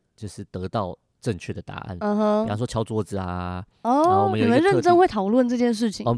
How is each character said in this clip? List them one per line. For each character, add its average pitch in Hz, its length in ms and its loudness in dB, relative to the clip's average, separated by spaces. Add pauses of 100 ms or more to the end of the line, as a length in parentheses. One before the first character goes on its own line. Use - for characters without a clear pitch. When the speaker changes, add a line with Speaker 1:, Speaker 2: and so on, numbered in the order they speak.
(160)
Speaker 1:
就 107 120 -12
是 - 240 -14
得 92 180 -8
到 98 260 -4 (240)
正 113 160 -4
确 - 160 -12
的 92 80 -10
答 92 140 -14
案。 - 280 -12
Speaker 2:
嗯 208 160 -2
哼。 214 280 0
Speaker 1:
比 226 40 -6
方 104 80 -4
说 120 100 -4
敲 - 160 -2
桌 110 200 -4
子 98 140 -8
啊， 90 480 -6 (160)
Speaker 2:
哦， 269 220 2
Speaker 1:
然 359 120 4
后 392 100 4
我 392 40 0
们 - 100 0
有 - 60 4
一 - 40 4
个 233 80 6
特 294 40 4
定 - 0 -
Speaker 2:
你 339 40 4
们 392 100 4
认 330 80 0
真 349 120 6
会 359 120 6
讨 196 220 -2
论 240 200 2
这 247 80 -2
件 240 160 2
事 220 180 -2
情？ 202 160 -8
Speaker 1:
嗯， 120 100 2